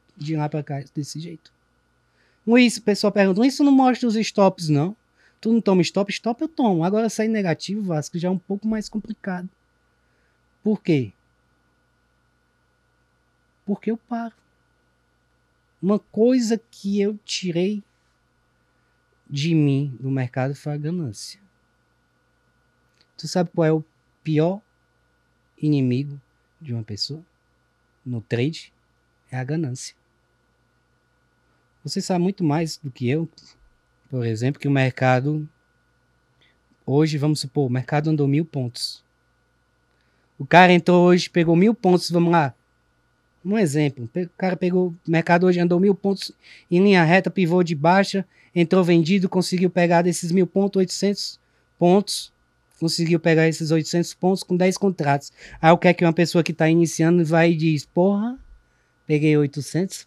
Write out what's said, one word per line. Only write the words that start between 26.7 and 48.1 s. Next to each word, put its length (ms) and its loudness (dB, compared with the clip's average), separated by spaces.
uma 100 -8
pessoa 400 -12
no 160 -8
trade? 500 -6
É 60 -8
a 60 -6
ganância. 520 -8
Você 160 -8
sabe 220 -2
muito 220 -2
mais 340 -2
do 140 -14
que 180 -6
eu, 180 -2
por 180 -6
exemplo, 340 -2
que 80 -4
o 40 2
mercado 800 0
hoje, 320 0
vamos 220 0
supor, 260 -4
o 60 -4
mercado 380 -2
andou 180 0
mil 180 0
pontos. 580 -10
O 80 -10
cara 280 8
entrou 320 4
hoje, 240 4
pegou 260 2
mil 180 4
pontos, 380 0
vamos 200 2
lá. 220 2
Um 140 -2
exemplo, 500 0
pe-, 180 -8
o 120 -12
cara 180 -2
pegou, 340 0
o 220 -10
mercado 360 2
hoje 120 2
andou 200 2
mil 160 2
pontos 360 -6
em 140 4
linha 200 6
reta, 280 2
pivô 320 0
de 100 -2
baixa, 540 0